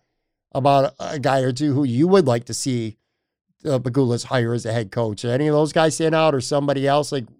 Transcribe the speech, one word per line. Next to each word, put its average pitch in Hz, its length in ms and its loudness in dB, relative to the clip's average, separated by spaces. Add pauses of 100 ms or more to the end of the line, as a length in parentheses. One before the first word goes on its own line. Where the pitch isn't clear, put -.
(520)
about 139 480 2
a 156 200 -6
guy 135 200 0
or 131 140 0
two 143 200 0
who 143 100 0
you 131 240 2
would 185 180 4
like 120 200 0
to 120 80 -10
see, 117 440 -4 (680)
uh, 143 140 0
Pegulas 123 480 0
hire 120 280 0
as 113 120 -4
a 113 80 -4
head 113 180 -4
coach, 113 320 -4
are 120 60 -4
any 135 180 0
of 151 60 2
those 151 180 2
guys 160 240 2
stand 160 200 0
out 160 180 2
or 131 80 0
somebody 139 460 -2
else? 143 240 0
Like, 135 140 -6 (140)